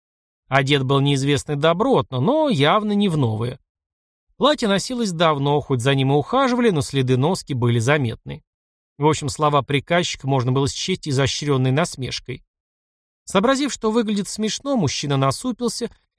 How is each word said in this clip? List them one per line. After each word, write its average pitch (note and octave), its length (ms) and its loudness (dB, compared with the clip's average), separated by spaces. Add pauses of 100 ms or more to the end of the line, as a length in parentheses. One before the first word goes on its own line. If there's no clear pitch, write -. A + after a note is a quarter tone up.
(480)
Одет C3+ 360 2
был C3+ 180 2
неизвестный C#3+ 560 0
добротно, E3+ 640 0
но D4 260 2
явно G#3 460 2
не G3+ 160 2
в D#3 80 -2
новое. A#2+ 420 -2 (800)
Платье B3 320 0
носилось G#3 420 -2
давно, D3 480 2
хоть C3 220 -2
за C#3 140 2
ним C3+ 160 2
и C#3+ 40 4
ухаживали, A#3+ 540 2
но D#3 120 0
следы B2+ 360 0
носки D3+ 360 -2
были A#2+ 260 0
заметны. C3+ 600 -2 (560)
В D3 80 0
общем, D3+ 220 0
слова C#3+ 360 0
приказчика D3 640 -2
можно B2+ 260 0
было C3+ 160 0
счесть - 400 -6
изощренной C3+ 600 0
насмешкой. C3 720 -4 (840)
Сообразив, B3+ 480 0
что A3 180 -4
выглядит G#3+ 380 -2
смешно, A3+ 480 -4
мужчина C#3+ 400 -2
насупился A#3 720 -2 (300)